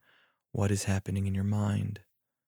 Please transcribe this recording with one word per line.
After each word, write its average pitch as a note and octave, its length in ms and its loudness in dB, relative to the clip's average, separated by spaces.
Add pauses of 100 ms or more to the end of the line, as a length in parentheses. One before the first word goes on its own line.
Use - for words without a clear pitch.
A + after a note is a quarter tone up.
(540)
what G2+ 180 2
is G2 140 0
happening G2 420 0
in G2 80 -2
your G2 80 0
mind, G2+ 560 0 (480)